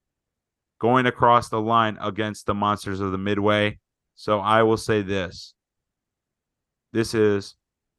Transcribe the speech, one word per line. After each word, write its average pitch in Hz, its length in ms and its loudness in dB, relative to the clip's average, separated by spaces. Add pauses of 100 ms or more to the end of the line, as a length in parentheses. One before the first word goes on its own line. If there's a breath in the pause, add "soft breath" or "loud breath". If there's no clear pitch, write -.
(800)
going 123 240 4
across 120 440 2
the 110 120 -4
line 110 400 0
against 107 460 -6
the 104 80 -2
monsters 101 440 -2
of 98 120 -4
the 95 80 -4
Midway. 104 580 0 (380)
So 107 240 -2
I 110 240 4
will 110 140 4
say 107 260 -2
this. 92 500 -8 (1400)
This 117 220 -2
is 104 420 0 (440)